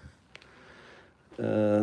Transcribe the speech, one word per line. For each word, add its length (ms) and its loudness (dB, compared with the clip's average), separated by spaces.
Е, 440 2